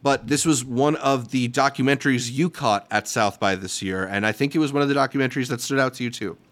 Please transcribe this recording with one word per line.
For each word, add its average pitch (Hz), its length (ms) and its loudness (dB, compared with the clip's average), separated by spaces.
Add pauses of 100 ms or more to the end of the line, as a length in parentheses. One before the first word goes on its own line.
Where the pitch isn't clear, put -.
But 135 260 0
this 139 180 0
was 143 180 2
one 135 320 0
of 139 360 0
the 123 180 0
documentaries 135 800 2
you 156 180 0
caught 113 400 0
at 107 200 -2
South 104 280 0
by 98 180 2
this 95 260 -8
year, 95 240 -2
and 98 200 -2
I 110 60 2
think 139 240 -2
it 160 40 2
was 147 120 0
one 143 100 0
of 143 60 2
the 139 80 2
documentaries 135 540 0
that 123 100 -4
stood - 200 -2
out 131 160 2
to 123 100 -6
you, 120 40 -2
too. 98 280 -8 (140)